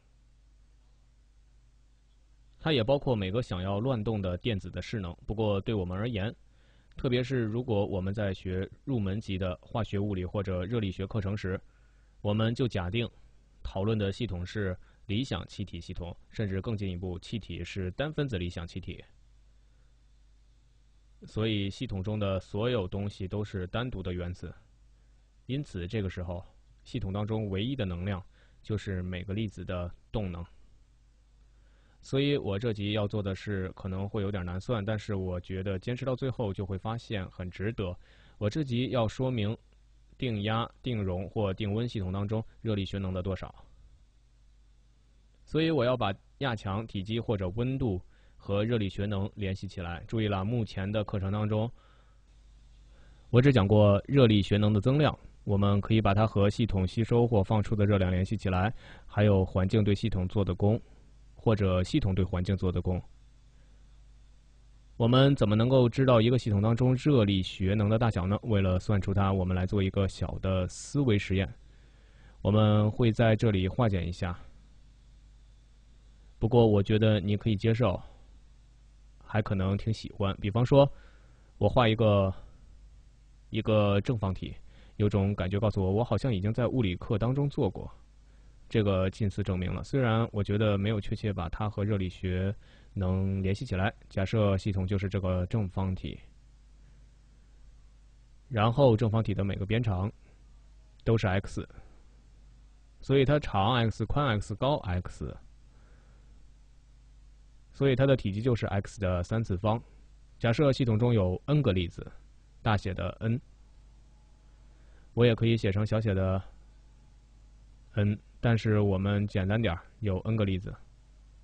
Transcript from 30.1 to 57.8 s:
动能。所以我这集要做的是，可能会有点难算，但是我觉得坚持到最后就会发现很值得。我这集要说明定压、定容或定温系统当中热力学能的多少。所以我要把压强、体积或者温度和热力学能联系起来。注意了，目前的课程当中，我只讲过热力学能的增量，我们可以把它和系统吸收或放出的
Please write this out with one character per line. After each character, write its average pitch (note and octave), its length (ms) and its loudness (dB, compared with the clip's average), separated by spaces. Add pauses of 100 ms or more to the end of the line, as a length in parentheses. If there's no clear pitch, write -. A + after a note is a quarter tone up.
动 G#2 180 -4
能。 F2 160 -10 (1600)
所 - 180 -2
以 C#3+ 160 2
我 G2+ 240 -2
这 A#2 140 -2
集 G#2 180 -4
要 G#2+ 160 0
做 G#2 160 -4
的 F#2+ 100 -4
是， F#2 400 -6
可 - 140 -12
能 F#2+ 220 -6
会 G#2+ 120 -4
有 G2 80 -2
点 F#2+ 160 -4
难 F2+ 140 -6
算， A2 240 -4
但 G#2+ 160 -4
是 G#2 160 -8
我 F#2 240 -4
觉 F#2+ 240 -8
得 F#2+ 160 -4
坚 A#2+ 160 -6
持 B2 80 -8
到 C3 100 -2
最 C3 160 -4
后 G#2+ 240 -4
就 G2+ 120 -6
会 F#2+ 120 -6
发 A2+ 200 -6
现 G#2 340 -6
很 F2+ 180 -10
值 G2 220 -6
得。 F#2 260 -6 (400)
我 G#2 120 -2
这 D#3+ 120 -2
集 B2+ 280 -2
要 A2+ 180 0
说 C3 240 -2
明 A2 260 -2 (600)
定 A2+ 240 -2
压、 A2 280 -2 (120)
定 A#2+ 200 -2
容 F#2 280 -4
或 G2+ 240 0
定 G2+ 200 -4
温 A#2 140 -2
系 A2+ 140 -6
统 F#2 100 -4
当 G2+ 160 -2
中 A2 160 -2 (180)
热 A2 140 -2
力 G2 80 0
学 F#2+ 140 -6
能 F#2 160 -4
的 F#2 100 -4
多 F#2+ 100 -2
少。 - 220 -10 (1900)
所 D3+ 160 0
以 E3 100 2
我 C3+ 140 2
要 B2+ 100 2
把 G#2 180 0 (260)
压 C3+ 140 -2
强、 G#2+ 320 -4
体 G#2 160 -6
积 A2 160 -4
或 A2+ 200 -2
者 F#2+ 180 -4
温 B2+ 220 -2
度 G#2+ 240 -2 (340)
和 G2+ 300 -2
热 A#2 120 0
力 G2+ 120 -2
学 G2 160 -6
能 G2+ 300 -4
联 F#2+ 200 -4
系 G2 100 -10
起 F#2+ 140 -12
来。 E2+ 260 -8
注 A2+ 140 -4
意 G#2+ 80 0
了， G2 160 -2
目 A2+ 220 -2
前 G2 260 -6
的 G#2+ 140 -2
课 - 160 -6
程 F#2+ 100 -2
当 G#2 160 -2
中， G#2+ 240 -2 (1600)
我 A#2+ 120 6
只 C#3 120 8
讲 G#2 120 6
过 G#2 400 8
热 C3+ 220 6
力 G#2+ 140 6
学 G#2 160 2
能 G#2+ 160 4
的 G2+ 80 4
增 C3 160 2
量， C#3+ 200 2 (280)
我 G2+ 100 0
们 G2+ 240 4
可 G#2 140 0
以 A2 80 6
把 G#2 120 4
它 A2 140 4
和 G2+ 220 2
系 A2+ 160 0
统 F#2+ 200 0
吸 A2 160 -2
收 A#2+ 240 4
或 A2+ 160 4
放 G#2+ 220 2
出 - 100 -4
的 G#2 120 2